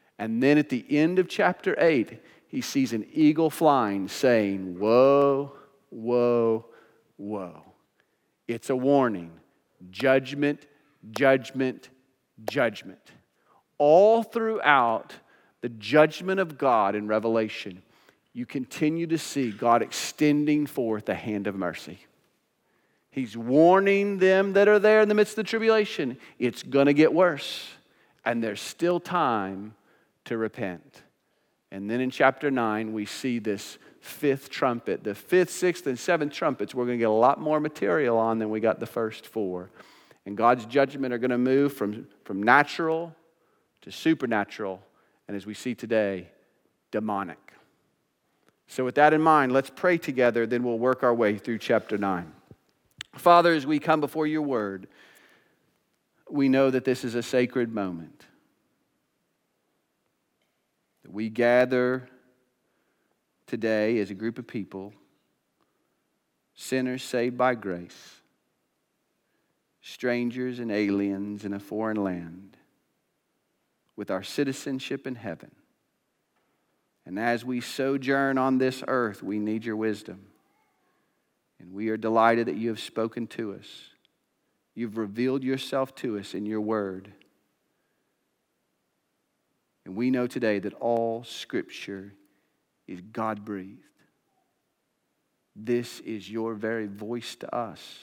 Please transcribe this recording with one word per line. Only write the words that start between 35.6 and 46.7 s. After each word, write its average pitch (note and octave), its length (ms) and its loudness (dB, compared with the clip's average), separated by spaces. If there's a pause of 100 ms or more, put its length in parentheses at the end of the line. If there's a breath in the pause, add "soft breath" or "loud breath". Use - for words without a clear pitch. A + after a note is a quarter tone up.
and B2 140 -4
seventh D#3+ 340 -2
trumpets, C3 400 -4
we're B2 120 -2
gonna A#2+ 120 -2
get A2+ 60 0
a A2 80 2
lot A#2+ 280 4
more D#3 200 0
material D3+ 580 0
on A2+ 220 0
than G#2+ 100 -2
we A2 120 -4
got A2 180 0
the A#2 80 -8
first A2 400 -8
four. F#2 420 -6 (560 soft breath)
And G2+ 100 -10
God's A#2 300 2
judgment C3+ 480 -2
are A#2 60 -4
gonna B2 180 0
move C3+ 360 2
from, G#2+ 340 -6 (160)
from G2 180 -6
natural D#3+ 720 2 (640)
to G2+ 100 -18
supernatural, G#2+ 880 -2 (460)
and G2+ 100 -8
as F#2+ 80 -10
we G#2+ 80 -10
see A#2 220 -6
today, G2+ 540 -2 (640)